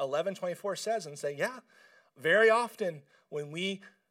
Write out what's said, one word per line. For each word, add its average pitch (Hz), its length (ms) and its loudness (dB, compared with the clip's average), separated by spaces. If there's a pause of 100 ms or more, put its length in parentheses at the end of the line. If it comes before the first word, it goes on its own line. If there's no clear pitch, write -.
eleven 151 340 0
twenty-four 180 420 -4
says 208 300 -4
and 147 100 -12
say, 143 200 -4
"Yeah, 233 240 -4 (560)
very 185 340 6
often 208 520 0 (260)
when 147 240 -6
we, 190 280 -4 (300)